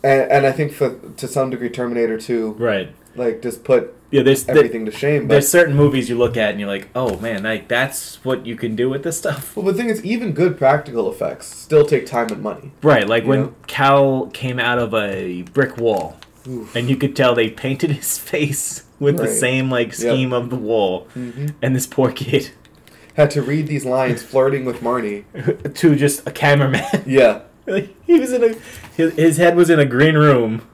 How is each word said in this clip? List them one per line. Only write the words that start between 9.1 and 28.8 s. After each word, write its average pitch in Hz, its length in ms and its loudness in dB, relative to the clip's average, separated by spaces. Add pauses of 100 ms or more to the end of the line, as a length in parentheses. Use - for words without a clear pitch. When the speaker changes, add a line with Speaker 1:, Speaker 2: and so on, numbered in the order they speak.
Speaker 2:
stuff?" - 380 -6
Speaker 1:
Well, 190 100 -4
the 196 80 0
thing 240 160 -4
is, 214 140 -4
even 220 280 -4
good 160 240 0
practical 131 560 0
effects - 340 -8
still - 380 2
take 147 220 0
time 120 240 -2
and 104 120 -8
money. - 300 -10 (100)
Speaker 2:
Right, 127 240 4
like 113 180 0
Speaker 1:
You 123 40 0
Speaker 2:
when 135 140 2
Speaker 1:
know? - 120 -6 (120)
Speaker 2:
Cal 135 600 2
came 127 300 -8
out 120 200 0
of 113 160 -2
a 95 480 -4
brick 127 340 -2
wall, 110 400 -2 (320)
Speaker 1:
Oof. 117 260 -12
Speaker 2:
and 120 140 -2
you 135 80 2
could 135 180 -2
tell 123 200 4
they 113 160 2
painted 135 400 -4
his - 280 -4
<laughs> - 140 -14
face - 520 -4 (140)
with 143 200 2
the 113 60 0
Speaker 1:
Right. 110 80 -2
Speaker 2:
same, 131 380 0
like, 120 180 0
Speaker 1:
Yep. - 80 -14
Speaker 2:
scheme 123 360 0
of 120 180 -2
the 127 60 -6
wall. 104 500 -2 (100)
Speaker 1:
Mm-hmm. 127 320 -8 (120)
Speaker 2:
And 131 160 0
this 127 100 -2
poor 131 240 0
kid - 400 -2 (640)
Speaker 1:
had 147 180 4
to 143 100 -2
read 147 240 -2
these 147 180 -4
lines 127 380 0
flirting 135 420 0
with 120 160 -6
Marnie. 113 440 -4 (100)
Speaker 2:
<laughs> - 400 -4
to 156 220 2
just 143 300 -2
a 147 40 -8
cameraman. 143 720 0
<laughs> - 20 -10
Speaker 1:
Yeah. 127 340 4 (260)
Speaker 2:
Like, 196 280 -4 (120)
he 339 120 6
was 254 140 0
in 240 100 2
a, 226 120 2 (420)